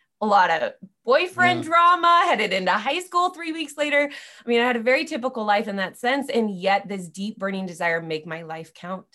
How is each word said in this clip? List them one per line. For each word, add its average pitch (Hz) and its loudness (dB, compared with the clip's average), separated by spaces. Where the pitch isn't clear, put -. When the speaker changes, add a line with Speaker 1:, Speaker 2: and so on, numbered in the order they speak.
Speaker 1:
a 214 -2
lot 196 4
of 147 -2
boyfriend 359 2
Speaker 2:
Yeah. 311 -8
Speaker 1:
drama, 339 6
headed 208 0
into 185 0
high 233 0
school 359 0
three 330 -10
weeks 320 -8
later. 294 2
I - -16
mean, 233 4
I 240 2
had 247 0
a 233 -4
very 262 2
typical 247 -6
life 208 2
in 196 -6
that 185 -6
sense, 277 -2
and 226 0
yet 190 -2
this 185 -8
deep 196 -10
burning 190 -4
desire, 170 -2
make 160 -6
my 165 -10
life 160 -14
count. 185 -12